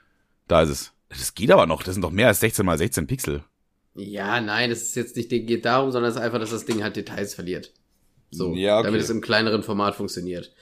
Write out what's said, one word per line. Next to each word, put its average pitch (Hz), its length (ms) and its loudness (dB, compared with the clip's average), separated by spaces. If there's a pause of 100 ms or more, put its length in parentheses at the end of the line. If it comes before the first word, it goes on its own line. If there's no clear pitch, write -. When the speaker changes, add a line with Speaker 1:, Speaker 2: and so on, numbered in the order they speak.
(500)
Speaker 1:
Da 82 140 6
ist 80 60 2
es. - 240 -8 (140)
Das - 280 -8
geht 117 160 2
aber 156 140 10
noch, 80 160 0
das 92 140 -6
sind 101 60 -2
doch 85 100 -2
mehr 104 160 4
als 104 140 6
sechzehn 110 240 2
mal 85 120 4
sechzehn 82 300 -2
Pixel. 73 360 -4 (520)
Speaker 2:
Ja, 101 460 -4
nein, 113 280 0
das 117 120 -2
ist - 140 -6
jetzt 117 200 -4
nicht, 120 140 -6
geht 113 340 0
darum, 131 280 2
sondern 120 200 0
es 113 60 -8
ist 123 40 -4
einfach, 117 180 -2
dass 110 120 -4
das 113 140 -6
Ding 110 180 -2
halt 107 140 -4
Details 98 360 -6
verliert. 87 380 -8 (580)
So, 85 240 -4
Speaker 1:
Ja, 98 260 2
okay. 113 80 2
Speaker 2:
damit 107 140 2
es 107 80 -2
im 110 120 -2
kleineren 110 420 2
Format 101 320 -2
funktioniert. 90 680 -8